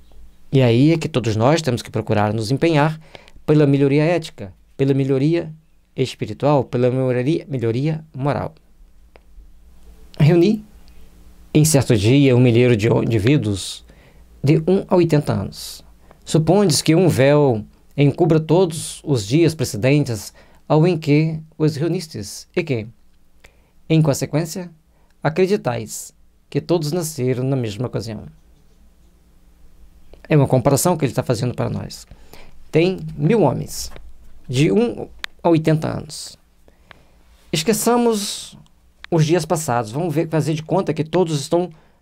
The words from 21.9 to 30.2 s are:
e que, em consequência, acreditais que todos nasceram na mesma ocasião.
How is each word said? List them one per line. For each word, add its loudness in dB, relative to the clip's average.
e -2
que, -4
em 4
consequência, -2
acreditais -4
que -4
todos -2
nasceram -4
na -2
mesma -4
ocasião. -8